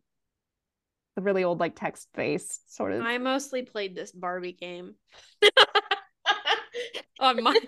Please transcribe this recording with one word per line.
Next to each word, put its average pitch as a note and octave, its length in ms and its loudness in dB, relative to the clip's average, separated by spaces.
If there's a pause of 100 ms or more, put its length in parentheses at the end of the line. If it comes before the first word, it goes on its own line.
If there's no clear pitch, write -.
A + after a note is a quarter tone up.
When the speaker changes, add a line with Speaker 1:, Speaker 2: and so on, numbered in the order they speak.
(1160)
Speaker 1:
the G3 80 -6
really F#3+ 220 2
old, F3 160 0
like, E3 160 -2
text-based - 1000 -6
sort F#3+ 180 -4
of A3+ 120 -2
Speaker 2:
I A#3+ 140 -2
mostly C4 440 -2
played G3 320 -8
this F3 180 -10
Barbie F3+ 400 -8
game. F3+ 440 -14 (440)
<laughs> G#4 60 8 (1700)
On A#3+ 220 4
my, D#4 260 6